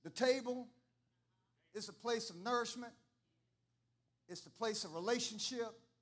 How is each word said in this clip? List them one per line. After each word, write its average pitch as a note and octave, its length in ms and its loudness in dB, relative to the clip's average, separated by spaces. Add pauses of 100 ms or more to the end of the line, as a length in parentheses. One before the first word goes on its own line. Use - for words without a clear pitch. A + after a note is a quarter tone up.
The E3 80 -10
table B3 580 2 (1040)
is G#3 160 -6
a F#3 40 -14
place A3+ 360 0
of F3 60 -12
nourishment. A#3 580 0 (1400)
It's F3 120 -10
the - 80 -16
place A3 340 -2
of D#3+ 100 -6
relationship. A3+ 800 0 (280)